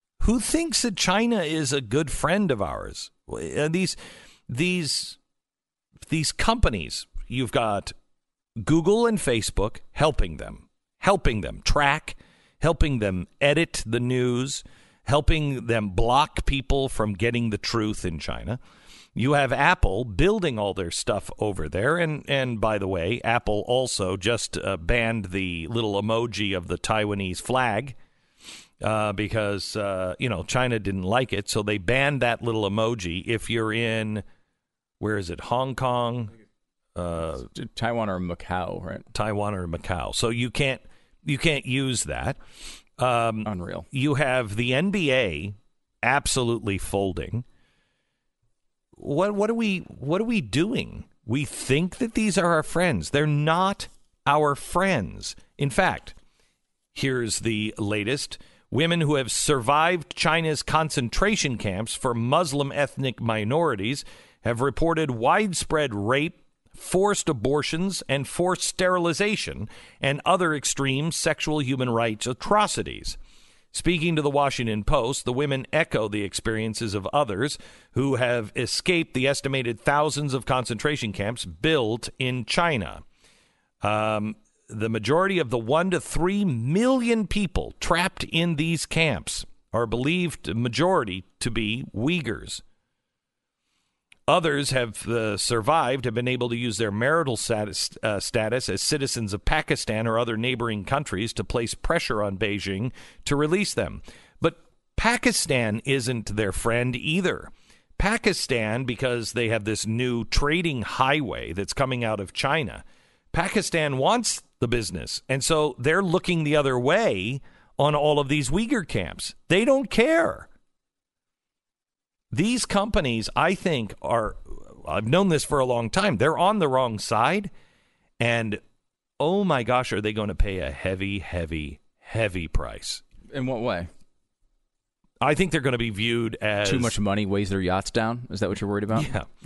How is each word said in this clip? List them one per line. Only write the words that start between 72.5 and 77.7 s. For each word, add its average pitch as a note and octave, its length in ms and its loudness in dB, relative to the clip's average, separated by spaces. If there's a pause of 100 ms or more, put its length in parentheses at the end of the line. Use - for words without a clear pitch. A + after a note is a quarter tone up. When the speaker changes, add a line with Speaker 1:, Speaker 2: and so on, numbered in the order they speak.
Speaker 1:
Speaking E3+ 440 0
to D3+ 80 2
the C#3+ 80 2
Washington C3 540 0
Post, C3+ 400 0
the B2+ 80 -2
women C3+ 400 0
echo A#2 360 0
the G#2 140 -2
experiences A2 720 -4
of F#2+ 180 -2
others C3 460 0 (340)